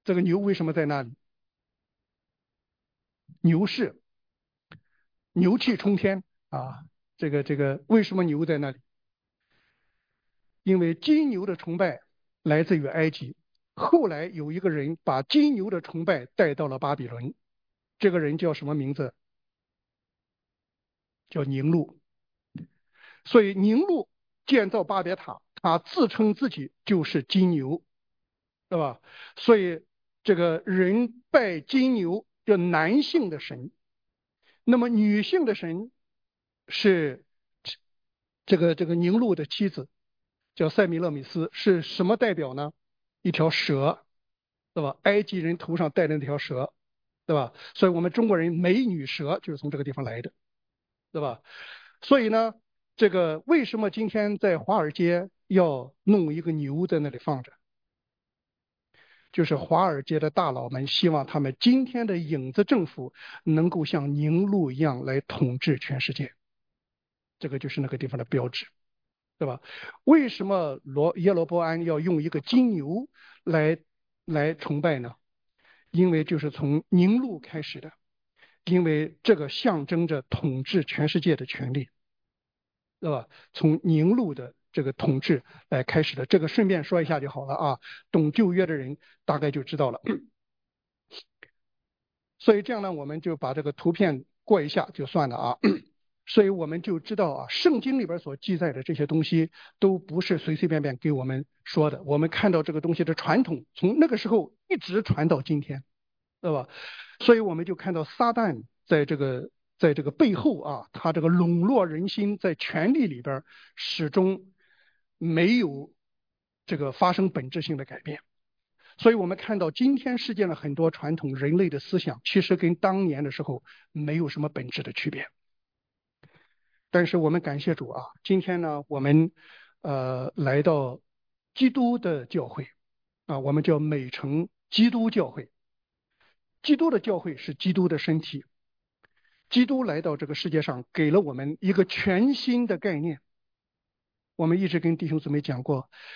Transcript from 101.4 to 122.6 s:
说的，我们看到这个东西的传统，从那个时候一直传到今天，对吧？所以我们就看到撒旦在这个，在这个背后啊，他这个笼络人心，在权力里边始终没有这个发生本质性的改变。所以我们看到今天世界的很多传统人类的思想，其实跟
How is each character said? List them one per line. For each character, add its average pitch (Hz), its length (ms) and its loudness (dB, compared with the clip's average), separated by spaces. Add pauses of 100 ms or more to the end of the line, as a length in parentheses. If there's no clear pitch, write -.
说 151 240 2
的， - 140 -6
我 143 160 0
们 160 100 2
看 196 240 2
到 160 100 2
这 151 120 -6
个 156 80 -4
东 170 120 0
西 165 100 0
的 160 100 -2
传 196 280 2
统， 156 220 -4 (100)
从 214 240 2
那 320 100 4
个 226 100 -2
时 - 100 -6
候 214 240 2 (160)
一 370 80 0
直 196 260 -4
传 156 240 0
到 160 140 2
今 147 220 -2
天， 135 200 -10 (600)
对 170 100 -2
吧？ 131 160 -4 (520)
所 240 140 8
以 226 60 6
我 190 140 -2
们 165 100 -4
就 185 100 -6
看 185 200 -6
到 160 100 -4
撒 233 300 -2
旦 170 300 -2 (220)
在 151 200 4
这 156 100 -2
个， 131 340 -4 (280)
在 156 160 4
这 151 80 -4
个 143 80 -4
背 220 240 2
后 170 260 0
啊， 139 320 -10
他 165 220 -2
这 160 80 0
个 165 60 2
笼 175 320 4
络 202 260 4
人 165 220 -6
心， 202 280 -2
在 180 180 -2
权 165 380 -2
力 285 140 2
里 123 160 -8
边 135 220 -6 (320)
始 - 340 -6
终 185 420 0 (640)
没 170 400 2
有 165 340 -4 (760)
这 165 100 -4
个 139 140 -4
发 180 220 2
生 190 180 2
本 131 200 -6
质 160 120 -6
性 156 140 -6
的 135 80 -10
改 - 160 -16
变。 147 200 -12 (800)
所 233 140 8
以 - 20 2
我 196 120 0
们 185 120 -4
看 208 220 -4
到 160 100 0
今 262 240 2
天 247 240 -2
世 233 160 -6
界 190 140 2
的 156 80 -4
很 143 180 -6
多 165 160 2
传 156 240 -4
统 135 220 -4
人 143 200 2
类 185 140 4
的 143 80 -6
思 185 220 -2
想， - 240 -6
其 - 160 2
实 180 160 2
跟 170 180 0